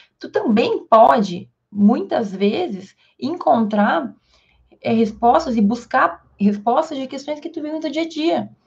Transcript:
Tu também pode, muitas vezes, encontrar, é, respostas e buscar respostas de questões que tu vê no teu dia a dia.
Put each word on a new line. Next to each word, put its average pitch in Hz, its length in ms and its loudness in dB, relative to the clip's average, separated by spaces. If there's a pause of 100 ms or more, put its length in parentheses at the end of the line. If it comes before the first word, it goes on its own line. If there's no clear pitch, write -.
(200)
Tu - 100 -12
também 403 600 0
pode, 226 580 4 (240)
muitas 214 600 0
vezes, 202 640 -4 (240)
encontrar, 233 920 0 (680)
é, 233 100 -4
respostas 240 640 2
e 226 60 2
buscar - 640 0 (140)
respostas 240 580 0
de 262 100 -6
questões 294 320 -10
que 330 100 -12
tu 320 120 -12
vê 302 100 -8
no 311 80 -6
teu 311 120 -6
dia 311 120 -4
a 330 40 -6
dia. 302 420 -4 (180)